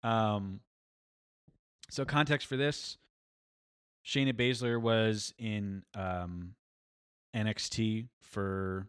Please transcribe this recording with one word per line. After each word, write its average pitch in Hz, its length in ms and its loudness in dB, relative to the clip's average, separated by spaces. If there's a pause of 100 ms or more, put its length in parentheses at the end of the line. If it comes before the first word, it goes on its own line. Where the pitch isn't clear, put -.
Um, 107 560 0 (1300)
so 139 140 -4
context 147 420 2
for 131 100 -4
this, 143 420 -2 (1080)
Shayna 135 260 2
Baszler 120 480 2
was 110 580 4
in, 101 440 -4 (100)
um, 90 640 -6 (800)
N 110 140 0
X - 200 -4
T 110 380 0 (140)
for 95 680 -4